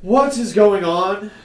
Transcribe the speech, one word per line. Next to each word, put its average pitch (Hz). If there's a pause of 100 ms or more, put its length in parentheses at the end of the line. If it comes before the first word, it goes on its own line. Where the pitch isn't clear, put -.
What 262
is 226
going 202
on? 190 (140)